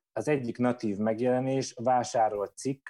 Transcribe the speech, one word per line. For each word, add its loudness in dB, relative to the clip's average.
az -6
egyik 0
natív 0
megjelenés, 0
vásárolt 0
cikk, -6